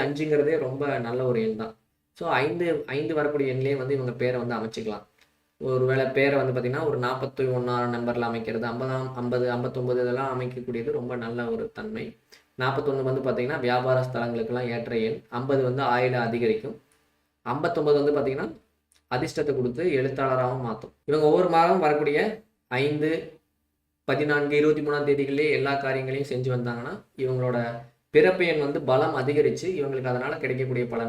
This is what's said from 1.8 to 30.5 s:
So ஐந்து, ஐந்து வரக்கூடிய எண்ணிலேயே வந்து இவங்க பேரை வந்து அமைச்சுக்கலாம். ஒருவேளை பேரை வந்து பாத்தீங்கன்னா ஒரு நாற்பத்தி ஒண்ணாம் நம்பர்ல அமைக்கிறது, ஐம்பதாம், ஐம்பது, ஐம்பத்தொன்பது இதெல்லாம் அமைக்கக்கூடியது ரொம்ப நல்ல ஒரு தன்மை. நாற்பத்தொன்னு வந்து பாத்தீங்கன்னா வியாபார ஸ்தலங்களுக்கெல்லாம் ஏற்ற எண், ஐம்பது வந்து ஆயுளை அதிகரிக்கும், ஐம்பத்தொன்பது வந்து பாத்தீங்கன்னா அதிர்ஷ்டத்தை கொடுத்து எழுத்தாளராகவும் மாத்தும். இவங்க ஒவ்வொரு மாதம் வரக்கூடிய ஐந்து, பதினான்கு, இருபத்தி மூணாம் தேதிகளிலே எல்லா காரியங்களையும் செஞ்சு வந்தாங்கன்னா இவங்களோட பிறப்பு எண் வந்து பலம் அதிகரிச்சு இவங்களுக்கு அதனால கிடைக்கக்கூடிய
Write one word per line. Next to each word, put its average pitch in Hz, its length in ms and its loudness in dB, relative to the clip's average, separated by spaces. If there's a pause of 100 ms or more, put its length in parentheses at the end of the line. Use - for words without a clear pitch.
So 170 60 -8 (180)
ஐந்து, 170 240 0 (300)
ஐந்து 156 220 -2
வரக்கூடிய 143 360 0
எண்ணிலேயே 135 260 0
வந்து 135 180 -2
இவங்க 123 240 -4
பேரை 123 200 0
வந்து 120 160 -4
அமைச்சுக்கலாம். 110 460 -6 (560)
ஒருவேளை 131 440 2 (120)
பேரை 139 220 4
வந்து 127 160 2
பாத்தீங்கன்னா 127 360 -2
ஒரு 127 160 0
நாற்பத்தி 131 380 -2 (140)
ஒண்ணாம் 120 380 0
நம்பர்ல 120 340 -2
அமைக்கிறது, 113 400 -4
ஐம்பதாம், 131 380 -4 (120)
ஐம்பது, 123 240 0 (120)
ஐம்பத்தொன்பது 127 480 -2
இதெல்லாம் 131 300 -2
அமைக்கக்கூடியது 123 640 -4
ரொம்ப 123 140 -6 (120)
நல்ல 120 300 -4
ஒரு 226 120 -4 (120)
தன்மை. 220 260 -8 (580)
நாற்பத்தொன்னு 135 460 0
வந்து 127 180 0
பாத்தீங்கன்னா 127 380 -2
வியாபார 123 420 2
ஸ்தலங்களுக்கெல்லாம் 120 680 -2
ஏற்ற 117 200 -4 (120)
எண், 110 100 -2 (220)
ஐம்பது 135 300 2
வந்து 135 140 0 (100)
ஆயுளை 123 260 2 (100)
அதிகரிக்கும், 117 460 0 (720)
ஐம்பத்தொன்பது 147 540 2
வந்து 147 160 2
பாத்தீங்கன்னா 139 320 -2 (640)
அதிர்ஷ்டத்தை 143 460 0
கொடுத்து 123 280 -2 (160)
எழுத்தாளராகவும் 131 640 0
மாத்தும். - 260 -8 (160)
இவங்க 151 220 4
ஒவ்வொரு 180 260 6
மாதம் 175 300 6
வரக்கூடிய 147 320 2 (640)
ஐந்து, 151 260 0 (1000)
பதினான்கு, 147 520 2
இருபத்தி 151 240 4
மூணாம் 143 240 0
தேதிகளிலே 139 360 2 (120)
எல்லா 135 160 0 (100)
காரியங்களையும் 131 480 -2
செஞ்சு 127 240 -2
வந்தாங்கன்னா 120 400 -4 (280)
இவங்களோட 127 360 0 (560)
பிறப்பு 180 360 6
எண் 151 140 0
வந்து 143 240 -2
பலம் 139 320 2
அதிகரிச்சு 143 460 2 (120)
இவங்களுக்கு 131 340 -2
அதனால 131 300 -2
கிடைக்கக்கூடிய 127 500 -2